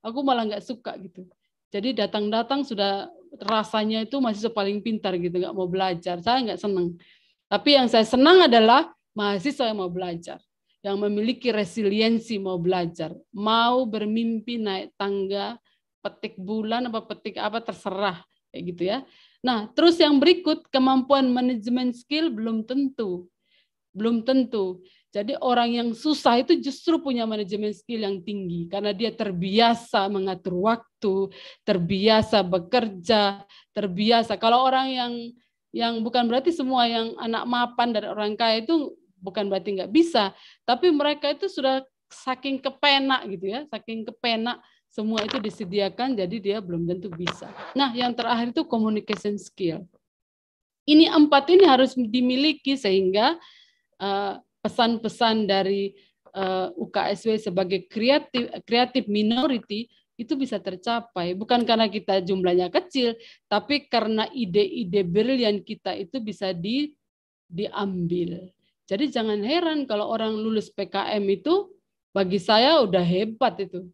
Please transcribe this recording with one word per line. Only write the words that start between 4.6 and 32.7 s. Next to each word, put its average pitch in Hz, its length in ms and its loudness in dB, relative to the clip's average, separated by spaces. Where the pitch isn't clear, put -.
pintar 208 320 -4
gitu, 175 200 -4
nggak 180 200 -4
mau 185 120 -4
belajar. 180 520 -4
Saya 240 240 0
nggak 190 160 -6
seneng. 180 360 -2
Tapi 202 280 0
yang 262 120 6
saya 226 160 4
senang 311 440 8
adalah 233 440 6
mahasiswa 208 520 -2
yang 214 160 -4
mau 180 80 -6
belajar, 175 480 -8
yang 196 160 -4
memiliki 214 560 -2
resiliensi 214 880 0
mau 190 160 -4
belajar, 170 560 -2
mau 233 480 2
bermimpi 220 720 -4
naik 202 400 -6
tangga, 196 640 -4
petik - 400 -10
bulan 220 480 -4
apa 226 160 -8
petik - 320 -12
apa 214 240 -4
terserah 196 640 -6
kayak - 220 -14
gitu 175 160 -8
ya. 247 180 -4
Nah, 226 320 -2
terus 339 240 4
yang 294 160 6
berikut, 311 560 2
kemampuan 262 560 4
manajemen 247 640 -2
skill 302 400 -4
belum 220 320 -4
tentu. 233 640 -4
Belum 226 320 -2
tentu. 220 560 0
Jadi 208 240 -4
orang 240 320 2
yang 240 240 -2
susah 254 480 2
itu 277 160 2
justru 269 400 -2
punya 240 320 -2
manajemen 208 440 -4
skill 220 320 -8
yang 196 200 -4
tinggi 180 440 -6
karena 202 200 -4
dia 220 240 -4
terbiasa 208 960 0
mengatur 190 560 -4
waktu, 196 640 -2
terbiasa 202 800 2
bekerja, 196 1040 0